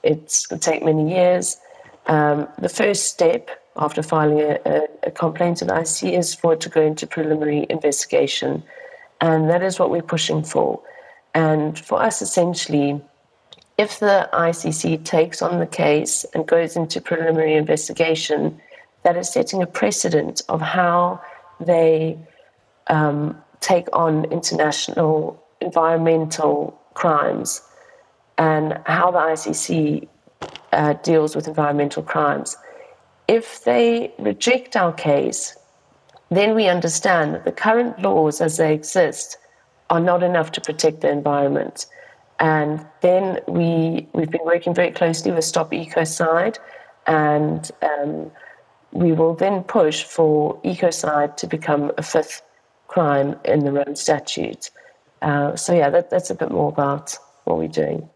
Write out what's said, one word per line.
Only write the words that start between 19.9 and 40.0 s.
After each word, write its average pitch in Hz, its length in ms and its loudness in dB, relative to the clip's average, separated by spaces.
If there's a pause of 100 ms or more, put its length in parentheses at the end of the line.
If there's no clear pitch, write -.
of 160 120 -2
how 175 600 0 (380)
they, 160 600 2 (680)
um, 151 540 0 (200)
take 175 320 0
on 156 320 2
international 156 1160 -2 (200)
environmental 160 1200 2 (140)
crimes - 680 0 (760)
and 156 480 2
how 175 240 2
the 180 80 0
I 160 180 2
C 156 180 -6
C, 156 560 -2 (640)
uh, 151 200 2
deals 156 420 2
with 156 120 -4
environmental 147 560 -2
crimes. 143 540 -2 (680)
If - 360 0
they 233 560 2
reject 233 560 -2
our 180 160 2
case, 143 640 -2 (760)
then 202 240 2
we 214 140 2
understand 170 680 0
that 165 120 -8
the - 60 -2
current 233 500 0
laws 170 400 2
as 160 160 0
they 156 160 2
exist - 640 -2 (520)
are 170 100 2
not 175 220 2